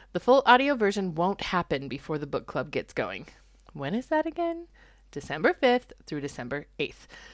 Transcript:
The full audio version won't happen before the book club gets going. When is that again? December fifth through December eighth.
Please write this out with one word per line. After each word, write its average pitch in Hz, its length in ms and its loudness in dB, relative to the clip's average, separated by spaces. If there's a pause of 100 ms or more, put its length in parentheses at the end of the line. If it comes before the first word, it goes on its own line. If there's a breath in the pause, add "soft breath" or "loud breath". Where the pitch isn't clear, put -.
(140)
The 175 60 -2
full 262 260 6
audio 262 300 6
version 196 380 0
won't 180 280 0
happen 147 460 -2
before - 280 -6
the 147 100 -6
book 135 200 -4
club 143 240 -6
gets - 240 -4
going. 101 320 -4 (480 soft breath)
When 143 200 -6
is 247 120 -6
that 311 180 0
again? 339 440 -4 (420 soft breath)
December 156 440 -2
fifth 247 400 0 (100)
through 151 160 -8
December 139 460 -8 (120)
eighth. - 300 -8 (240 loud breath)